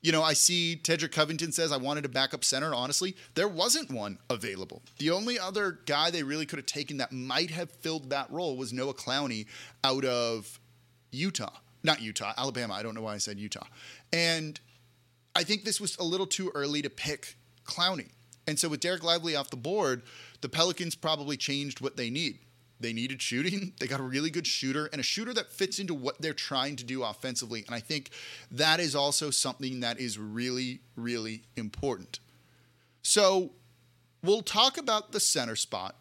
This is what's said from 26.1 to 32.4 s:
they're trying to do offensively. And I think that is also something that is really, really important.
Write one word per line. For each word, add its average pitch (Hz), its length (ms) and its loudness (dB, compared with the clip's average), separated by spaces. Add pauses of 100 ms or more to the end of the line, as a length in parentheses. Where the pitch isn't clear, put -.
they're 160 120 -2
trying 139 440 -2
to 120 60 -8
do 127 200 -4
offensively. 113 600 -4
And 117 100 -6
I 117 40 -4
think 147 300 -6 (420)
that 156 280 4
is 151 160 0
also 143 360 2
something 131 500 -2
that 120 180 -2
is 117 180 -2
really, 123 640 -2 (160)
really 113 480 -4 (120)
important. 110 640 -4 (840)